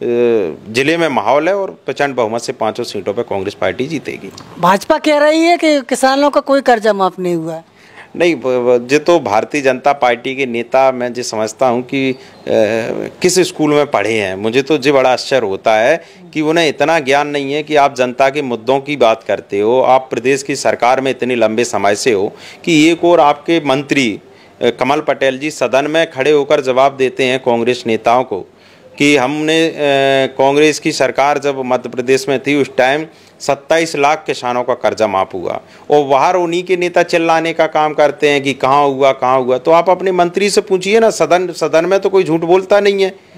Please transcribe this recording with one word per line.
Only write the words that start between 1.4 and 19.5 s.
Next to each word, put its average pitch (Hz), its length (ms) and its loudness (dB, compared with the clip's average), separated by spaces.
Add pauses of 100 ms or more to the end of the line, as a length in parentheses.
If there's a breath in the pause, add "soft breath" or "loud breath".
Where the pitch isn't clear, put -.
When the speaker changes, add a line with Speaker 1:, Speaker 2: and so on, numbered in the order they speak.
Speaker 1:
है 196 80 0
और 196 300 -6
प्रचंड 143 280 -2
बहुमत 117 260 -2
से - 120 -8
पांचों 110 320 -4
सीटों 101 300 -6
पर 117 80 -4
कांग्रेस 98 320 -6
पार्टी 98 320 -4
जीतेगी। 127 440 -10 (280)
Speaker 2:
भाजपा 196 400 0
कह 302 200 0
रही 302 220 2
है 339 160 2
कि 311 240 2
किसानों 269 500 0
का 285 100 0
कोई 269 200 0
कर्जा 226 320 2
माफ 190 260 -2
नहीं 175 160 -2
हुआ 160 200 -6
है। - 240 -18 (380 loud breath)
Speaker 1:
नहीं, 165 180 2
ब-, 127 60 -6
ब-, 123 520 0
ये 147 60 4
तो 170 220 2
भारतीय 113 400 -2
जनता 131 320 2
पार्टी 123 420 -2
के 135 120 -4
नेता, 123 460 0
मैं 123 200 -6
जो 123 100 -8
समझता 110 460 -4
हूँ 120 140 0
कि, 135 280 -4
अ, 127 60 -6 (1080 loud breath)
किस 180 160 2
स्कूल 160 320 0
में 147 160 2
पढ़े 107 260 0
हैं। 101 240 -2
मुझे 113 260 0
तो 156 140 0
ये 139 160 0
बड़ा 131 200 4
आश्चर्य 123 340 -2
होता 98 300 0
है 139 280 0 (300 loud breath)
कि 151 60 -4
उन्हें 160 280 2
इतना 147 300 0
ज्ञान 143 300 0
नहीं 143 240 -4
है 151 100 -4
कि 151 140 -2
आप 139 180 4
जनता 127 360 0
के 147 120 -4
मुद्दों 120 380 -2
की 143 160 -8
बात 113 260 2
करते 101 380 -4